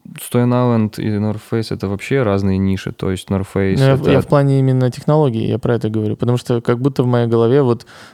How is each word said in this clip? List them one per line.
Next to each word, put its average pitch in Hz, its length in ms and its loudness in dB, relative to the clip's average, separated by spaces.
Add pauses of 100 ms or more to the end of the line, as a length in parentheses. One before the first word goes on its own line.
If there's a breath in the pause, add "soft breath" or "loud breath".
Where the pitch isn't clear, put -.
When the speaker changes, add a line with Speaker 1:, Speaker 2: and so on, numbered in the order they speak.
(160)
Speaker 1:
Stone 123 360 0
Island 120 500 0
и 117 60 -4
North 107 320 -2 (100)
Face — 113 240 -4
это 98 140 -6
вообще 113 360 -2
разные 98 340 0
ниши. 95 340 -2
То - 200 -6
есть - 180 -8
North 98 260 -2
Face 95 220 0
Speaker 2:
Ну, 135 80 2
я, 135 80 4
Speaker 1:
это - 180 0
Speaker 2:
я - 100 4
в - 60 -4
плане 139 320 2
именно 127 320 2
технологий, 135 560 0
я 110 120 -2
про 117 160 0
это 110 140 -2
говорю. 107 280 -2
Потому 120 200 2
что 120 220 -2
как 120 220 0
будто 135 220 0
в 123 40 2
моей 120 200 2
голове 117 340 4
вот 120 240 0 (280 loud breath)